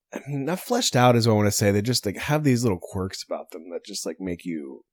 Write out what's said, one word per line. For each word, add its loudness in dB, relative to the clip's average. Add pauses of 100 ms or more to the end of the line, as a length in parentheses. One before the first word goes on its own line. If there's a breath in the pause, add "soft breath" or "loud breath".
(140)
I -10
mean, -4
not -4
fleshed 0
out 6
is 4
what 4
I 4
wanna 4
say. 2
They 2
just, 0
like, -2
have -2
these 4
little 2
quirks -8
about -10
them -16
that -8
just, -10
like, -6
make -6
you, -8